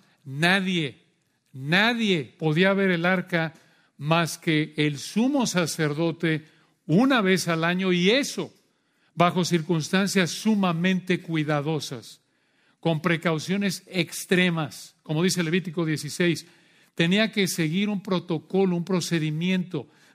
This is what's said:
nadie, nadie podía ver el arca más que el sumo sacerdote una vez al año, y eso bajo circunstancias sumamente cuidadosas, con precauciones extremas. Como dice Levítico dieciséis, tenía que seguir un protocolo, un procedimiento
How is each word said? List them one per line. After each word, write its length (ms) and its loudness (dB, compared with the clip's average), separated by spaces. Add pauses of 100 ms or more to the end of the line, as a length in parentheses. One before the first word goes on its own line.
(240)
nadie, 800 0 (480)
nadie 720 0 (140)
podía 340 2
ver 180 2
el 160 0
arca 480 -2 (440)
más 380 0
que 400 0
el 220 0
sumo 480 0
sacerdote 1000 -2 (400)
una 340 4
vez 260 2
al 180 0
año, 280 0
y 180 4
eso 420 0 (600)
bajo 300 2
circunstancias 840 0
sumamente 920 0
cuidadosas, 1000 -4 (600)
con 200 0
precauciones 840 -2
extremas. 1160 -2
Como 200 -2
dice 200 2
Levítico 420 -2
dieciséis, 600 -2 (480)
tenía 360 2
que 160 0
seguir 420 -2
un 140 -4
protocolo, 720 -2
un 100 -2
procedimiento 1040 -2 (260)